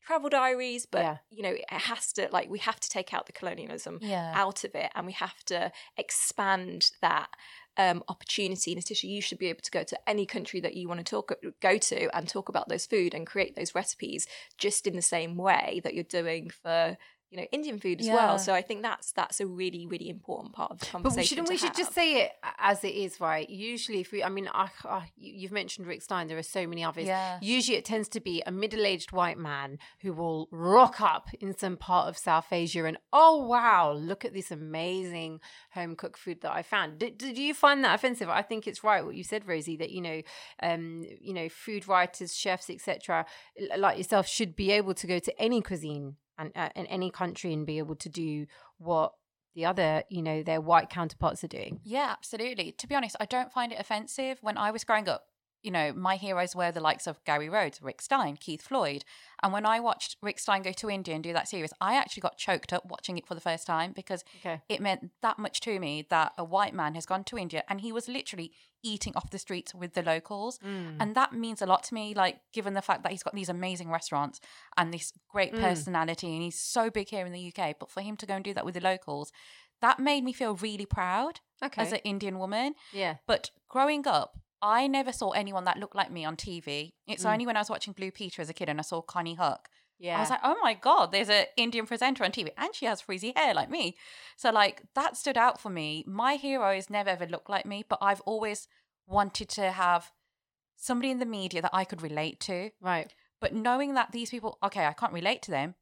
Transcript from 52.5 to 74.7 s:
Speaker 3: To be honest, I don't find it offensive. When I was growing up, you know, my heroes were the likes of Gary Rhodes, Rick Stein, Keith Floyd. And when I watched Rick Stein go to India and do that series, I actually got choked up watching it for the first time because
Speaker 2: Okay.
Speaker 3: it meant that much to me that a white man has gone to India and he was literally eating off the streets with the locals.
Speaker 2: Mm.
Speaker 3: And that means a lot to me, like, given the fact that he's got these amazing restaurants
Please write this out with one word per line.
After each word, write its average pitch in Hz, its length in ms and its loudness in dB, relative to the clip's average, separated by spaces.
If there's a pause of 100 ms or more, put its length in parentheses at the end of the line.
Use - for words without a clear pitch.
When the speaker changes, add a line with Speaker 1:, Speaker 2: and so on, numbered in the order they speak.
Speaker 3:
To - 140 -12
be 285 80 -4
honest, 247 260 0
I 214 60 -2
don't 254 260 -2
find 240 200 0
it 214 60 -8
offensive. 220 640 -4
When 208 160 -2
I 208 140 2
was 220 140 -4
growing 214 240 4
up, - 180 -2 (360)
you 214 80 -6
know, 156 220 2
my 185 240 2
heroes 180 400 -2
were 175 160 2
the 165 80 -4
likes 156 260 2
of 160 180 -8
Gary 151 240 0
Rhodes, 185 320 0
Rick 135 220 -10
Stein, 190 340 2
Keith - 260 -10
Floyd. 160 420 0 (400)
And 190 80 4
when 208 120 0
I 220 140 6
watched - 420 0
Rick 202 200 -6
Stein 196 220 2
go 185 100 -2
to 214 180 -6
India 185 240 -4
and 156 80 -4
do 170 120 -6
that 165 120 0
series, 160 340 -6
I 196 140 2
actually - 280 0
got - 140 -2
choked - 360 -2
up 180 140 -2
watching 180 300 -8
it - 120 -8
for 175 80 -6
the 165 40 -12
first 165 240 -2
time 170 280 0
because 185 320 -8 (160)
Speaker 2:
Okay. 165 280 -6
Speaker 3:
it 208 120 -2
meant 190 400 -2
that - 180 0
much 208 220 -4
to 208 180 -2
me 151 320 -4
that 160 260 2
a 175 60 -6
white 190 320 2
man 156 220 -2
has 165 100 -10
gone 190 180 -2
to 240 140 -8
India 165 300 -4
and 196 120 -2
he 226 120 -8
was 233 160 -6
literally 196 440 -8 (300)
eating 214 320 -6
off - 160 -4
the 196 80 -8
streets - 340 -8
with 180 220 -8
the 202 80 0
locals. 185 560 -2
Speaker 2:
Mm. 185 400 -8
Speaker 3:
And 214 160 0
that - 180 4
means 226 300 -4
a 190 40 0
lot 185 180 6
to - 100 -8
me, 214 180 -6
like, 190 280 2 (120)
given 202 220 -2
the 196 80 0
fact - 220 0
that - 80 0
he's 190 100 -8
got - 140 -4
these 190 120 -4
amazing 175 400 -4
restaurants 147 520 -2 (360)